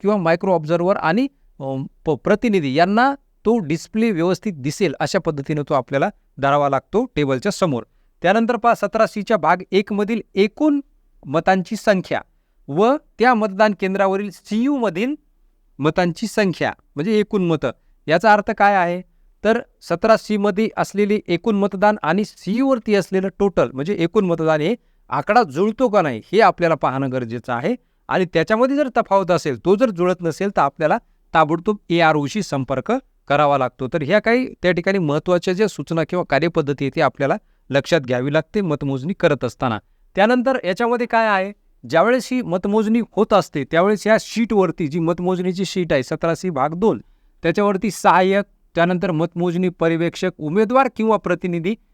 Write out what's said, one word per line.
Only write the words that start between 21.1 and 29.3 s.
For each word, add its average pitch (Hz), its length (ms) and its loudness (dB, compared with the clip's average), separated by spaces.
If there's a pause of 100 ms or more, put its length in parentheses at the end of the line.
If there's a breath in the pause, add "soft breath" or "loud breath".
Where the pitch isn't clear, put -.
एकूण 202 280 0
मतदान 202 460 2
आणि 185 220 0
सीयू 233 440 -4
वरती 226 260 0
असलेलं 190 340 0 (100)
टोटल 180 360 2
म्हणजे 151 240 -4
एकूण 185 260 0
मतदान 160 360 0
हे 175 140 0 (340)
आकडा 202 340 0
जुळतो 208 460 0
का 196 140 2
नाही 120 200 -4 (100)
हे 196 80 2
आपल्याला 180 340 2
पाहणं 135 380 -2
गरजेचं 123 400 -6
आहे 143 220 -2 (340)
आणि 180 160 0
त्याच्यामध्ये 233 520 0
जर 285 200 0
तफावत 196 340 0